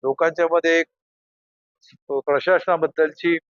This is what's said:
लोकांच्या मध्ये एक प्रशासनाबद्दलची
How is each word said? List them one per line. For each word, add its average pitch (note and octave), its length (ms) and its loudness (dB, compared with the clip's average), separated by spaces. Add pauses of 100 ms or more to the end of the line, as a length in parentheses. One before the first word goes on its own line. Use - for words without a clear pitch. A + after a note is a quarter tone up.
लोकांच्या D#3+ 480 0
मध्ये E3 280 2
एक E3 60 -2 (1200)
प्रशासनाबद्दलची D#3+ 1300 0 (160)